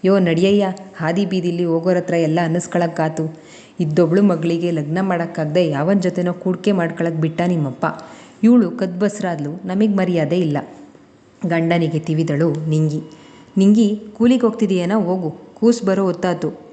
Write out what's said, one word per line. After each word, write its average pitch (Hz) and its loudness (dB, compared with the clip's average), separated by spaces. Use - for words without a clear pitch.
"ಯೋ 196 4
ನಡಿಯಯ್ಯ, 190 2
ಹಾದಿ 175 -2
ಬೀದಿಲಿ 175 -2
ಹೋಗೋರತ್ರ 175 0
ಎಲ್ಲ 165 2
ಅನ್ನಿಸ್ಕೊಳಕ್ಕಾತು. 165 -2
ಇದ್ದೊಬ್ಳು 170 2
ಮಗಳಿಗೆ 170 0
ಲಗ್ನ 156 -4
ಮಾಡಕ್ಕಾಗ್ದೆ 170 0
ಯಾವನ್ 165 0
ಜೊತೆನೋ 180 -2
ಕೂಡ್ಕೆ 185 -2
ಮಾಡ್ಕೊಳಕ್ 165 -2
ಬಿಟ್ಟ 160 -2
ನಿಮ್ಮಪ್ಪ. 160 -2
ಇವ್ಳು 226 6
ಕದ್ಬಸ್ರಾದ್ಲು, 180 -4
ನಮಿಗ್ 196 0
ಮರ್ಯಾದೆ 175 0
ಇಲ್ಲ." 151 0
ಗಂಡನಿಗೆ 165 0
ತಿವಿದಳು 156 -2
ನಿಂಗಿ. 156 0
"ನಿಂಗಿ, 208 4
ಕೂಲಿಗ್ 240 2
ಹೋಗ್ತಿದೀಯೇನ? 190 0
ಹೋಗು, 185 -2
ಕೂಸ್ 233 2
ಬರೋ 190 0
ಹೊತ್ತಾತು. 175 -2